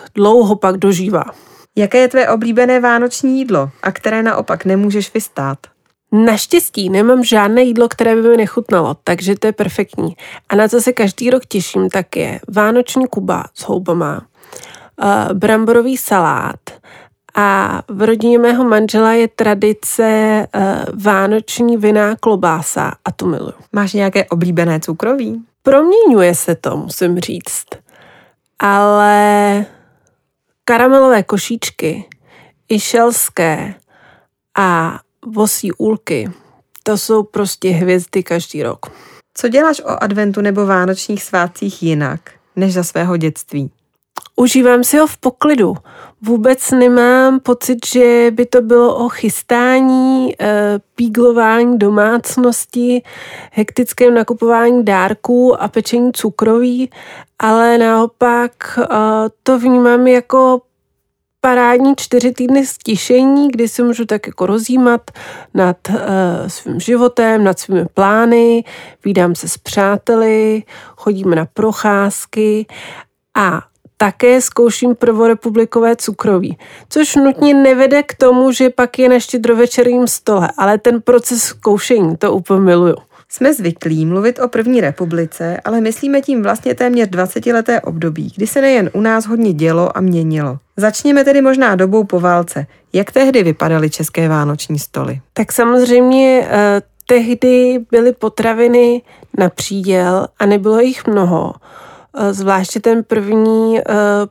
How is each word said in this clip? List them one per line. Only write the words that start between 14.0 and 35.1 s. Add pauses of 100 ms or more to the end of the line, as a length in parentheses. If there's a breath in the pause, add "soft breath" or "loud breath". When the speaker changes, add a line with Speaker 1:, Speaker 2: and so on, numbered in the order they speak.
Speaker 1:
eh,
bramborový
salát (800 loud breath)
a
v
rodině
mého
manžela
je
tradice,
eh, (100)
vánoční
vinná
klobása (120)
a
tu
miluju. (200)
Speaker 2:
Máš
nějaké
oblíbené
cukroví? (180)
Speaker 1:
Proměňuje
se
to,
musím
říct. (920 soft breath)
Ale (960 soft breath)
karamelové
košíčky, (640 soft breath)
išelské (840 soft breath)
a (280)